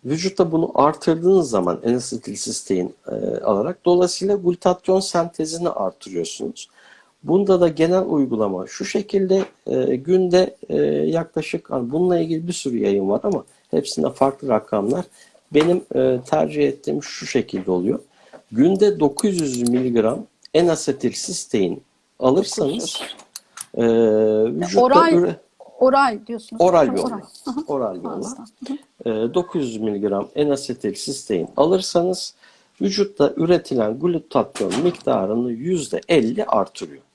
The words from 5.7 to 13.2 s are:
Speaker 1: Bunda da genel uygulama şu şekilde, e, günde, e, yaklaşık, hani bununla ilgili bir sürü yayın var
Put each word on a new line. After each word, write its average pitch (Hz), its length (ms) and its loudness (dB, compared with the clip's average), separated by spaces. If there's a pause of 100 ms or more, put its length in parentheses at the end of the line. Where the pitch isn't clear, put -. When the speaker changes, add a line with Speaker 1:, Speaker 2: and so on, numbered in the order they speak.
Speaker 1:
Bunda 185 380 2
da 175 60 6
genel 165 400 2
uygulama 110 600 0
şu - 180 -10
şekilde, 196 580 0 (240)
e, 131 280 0
günde, 180 600 2 (140)
e, 156 160 0
yaklaşık, 156 840 -2
hani 123 200 -4
bununla 175 280 2
ilgili 165 280 -2
bir 175 60 -4
sürü 123 240 -4
yayın 101 320 2
var 107 140 0